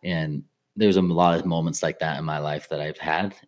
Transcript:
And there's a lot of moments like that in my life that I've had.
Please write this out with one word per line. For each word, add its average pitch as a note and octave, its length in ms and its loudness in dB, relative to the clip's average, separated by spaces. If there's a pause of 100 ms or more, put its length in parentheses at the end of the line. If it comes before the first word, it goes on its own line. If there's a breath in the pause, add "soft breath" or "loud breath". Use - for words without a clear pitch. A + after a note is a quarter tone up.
And D#2+ 400 -4 (320)
there's G#2 220 4
a F#2+ 40 6
lot F2 360 4
of D#2+ 80 -2
moments E2 380 -2
like D#2 160 -4
that D#2+ 180 -2
in D#2+ 80 -8
my D2+ 140 -4
life D2+ 300 -6
that D2+ 120 -6
I've D2+ 160 -8
had. E2+ 380 -2 (120)